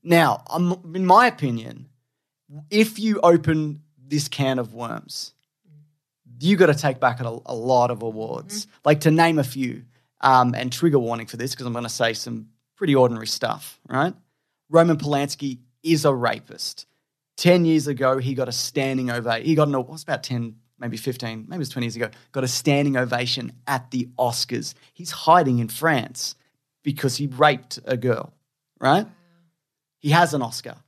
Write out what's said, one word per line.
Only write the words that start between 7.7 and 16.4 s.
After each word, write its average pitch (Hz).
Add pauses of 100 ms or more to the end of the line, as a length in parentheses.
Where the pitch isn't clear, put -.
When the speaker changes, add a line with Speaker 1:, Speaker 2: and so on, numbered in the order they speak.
Speaker 1:
of 107
awards. 113
Speaker 2:
Mm-hmm. - (140)
Speaker 1:
Like, 151
to 160
name 165
a 135
few, 123 (380)
um, 127
and 123
trigger 147
warning 117
for -
this, 127
'cause 127
I'm 120
gonna 120
say 113
some 113 (260)
pretty 151
ordinary 117
stuff, -
right? 143 (560)
Roman 165
Polanski 143 (240)
is 160
a 143
rapist. - (520)